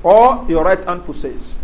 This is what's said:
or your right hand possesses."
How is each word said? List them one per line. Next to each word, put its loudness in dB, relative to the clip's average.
or 4
your 0
right 0
hand -6
possesses." -8